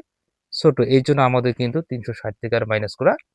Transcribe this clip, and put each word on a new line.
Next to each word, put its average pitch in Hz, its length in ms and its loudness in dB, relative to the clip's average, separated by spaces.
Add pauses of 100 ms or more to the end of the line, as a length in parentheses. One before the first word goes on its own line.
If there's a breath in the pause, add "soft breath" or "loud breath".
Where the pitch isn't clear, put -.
(520)
ছোট, 147 240 2 (120)
এই 131 140 4
জন্য 139 200 0
আমাদের 123 320 2
কিন্তু 123 280 -2
তিনশো 120 300 -8
ষাট 110 260 -10
থেকে 117 180 -2
আর 117 100 0
মাইনাস 107 300 -2
করা 160 160 2 (220)